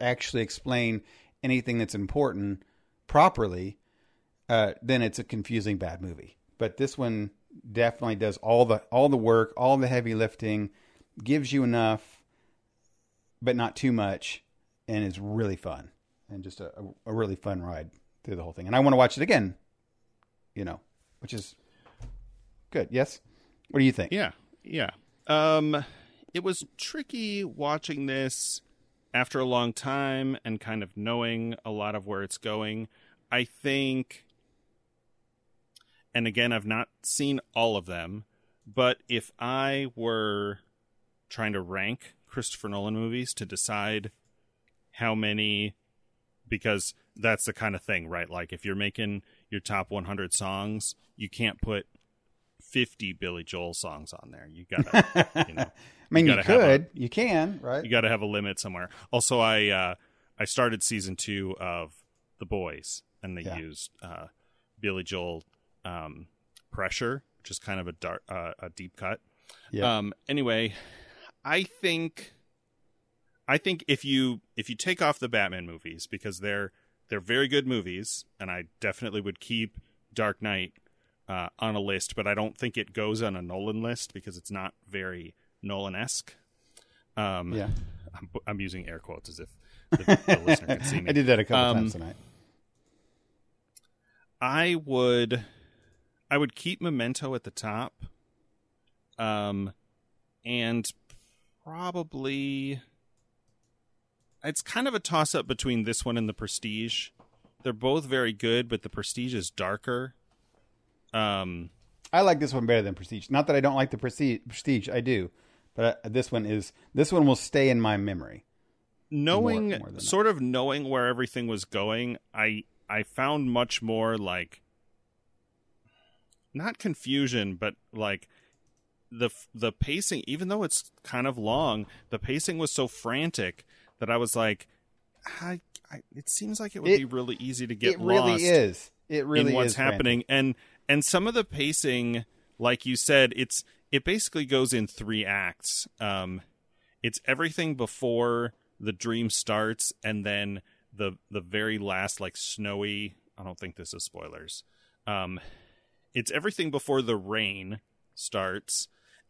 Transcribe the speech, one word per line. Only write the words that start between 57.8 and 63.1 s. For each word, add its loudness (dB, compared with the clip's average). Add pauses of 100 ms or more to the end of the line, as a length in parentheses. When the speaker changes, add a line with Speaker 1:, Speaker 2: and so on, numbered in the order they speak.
Speaker 2:
You -4
gotta 4
have 2
a -2
limit -4
somewhere. -8 (220)
Also, 2
I, 6
uh, 2 (440)
I 0
started 2
season -2
two -4
of -6 (460)
The -10
Boys, -6 (180)